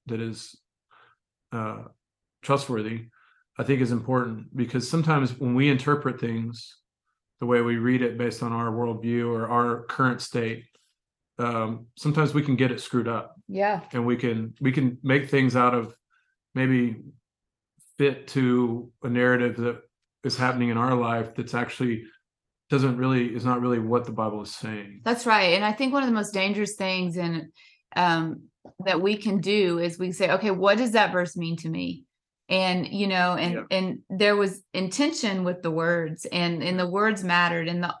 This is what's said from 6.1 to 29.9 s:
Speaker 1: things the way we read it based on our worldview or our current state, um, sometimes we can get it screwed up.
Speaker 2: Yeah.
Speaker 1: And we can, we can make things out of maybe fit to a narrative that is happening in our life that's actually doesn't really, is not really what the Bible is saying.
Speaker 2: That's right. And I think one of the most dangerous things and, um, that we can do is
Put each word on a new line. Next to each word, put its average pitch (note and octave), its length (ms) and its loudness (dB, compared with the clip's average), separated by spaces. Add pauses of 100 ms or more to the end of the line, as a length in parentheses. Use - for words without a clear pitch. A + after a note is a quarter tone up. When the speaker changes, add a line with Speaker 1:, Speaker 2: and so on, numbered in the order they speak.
Speaker 1:
things A#2 560 -6 (640)
the B2+ 40 -2
way A#2+ 160 4
we A#2+ 140 2
read B2 260 2
it A#2 160 -2
based A#2+ 240 -4
on A#2 120 -2
our A2+ 180 -2
worldview A#2 560 -2
or A2+ 220 -2
our A#2+ 360 2
current B2+ 360 2
state, A#2 420 -4 (760)
um, A2+ 500 -4 (100)
sometimes D3+ 360 2
we D3 80 2
can C#3 140 2
get B2+ 160 4
it A2+ 80 -6
screwed A#2 300 -2
up. A2+ 260 -6 (140)
Speaker 2:
Yeah. G3 320 -2 (100)
Speaker 1:
And A#2+ 140 -2
we A#2+ 100 2
can, A2+ 460 -2
we C3 100 2
can C3 320 2
make C3 260 2
things C3 280 4
out B2 160 4
of A#2 200 -2 (600)
maybe B2+ 420 2 (1000)
fit C#3 320 0
to B2 600 2 (140)
a B2+ 60 -4
narrative B2 480 4
that A#2+ 240 -2 (420)
is - 140 -4
happening B2 320 2
in A2+ 80 0
our B2+ 180 2
life A#2 400 -2
that's A#2 180 -6
actually A#2+ 520 -4 (640)
doesn't C3 280 2
really, B2+ 300 2
is A#2 180 -4
not B2 160 2
really B2 180 2
what A2+ 260 0
the A#2 60 -8
Bible G#2+ 300 -4
is G2+ 140 -14
saying. G#2 500 -10
Speaker 2:
That's A#3 200 -2
right. G3+ 280 4
And G3 100 2
I G#3+ 80 2
think C4 220 0
one C#4 100 2
of B3+ 60 2
the A3+ 60 2
most G#3 180 -2
dangerous G3+ 420 0
things F#3 400 -2
and, E3+ 320 -4 (480)
um, E3 480 0 (420)
that F#3 140 2
we G3+ 180 2
can G3+ 220 0
do F#3 380 2
is E3+ 220 -2